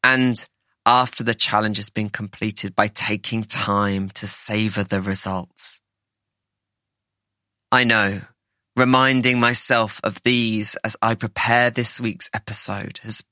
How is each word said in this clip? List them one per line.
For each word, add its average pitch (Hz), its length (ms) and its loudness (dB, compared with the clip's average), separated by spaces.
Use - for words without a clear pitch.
And 127 420 2
after 123 380 2
the 113 100 0
challenge 107 440 0
has 101 120 -2
been 107 200 -4
completed, 101 680 -6
by 104 140 0
taking 110 540 -4
time 101 680 -2
to - 180 -6
savour 107 560 0
the 95 180 -2
results. 95 800 -4
I 127 140 4
know, 104 360 2
reminding 127 640 2
myself 117 640 2
of 101 200 -4
these 113 600 2
as - 180 -2
I 113 140 2
prepare 120 540 0
this 120 320 0
week's - 320 -2
episode - 720 -4
has 110 280 -2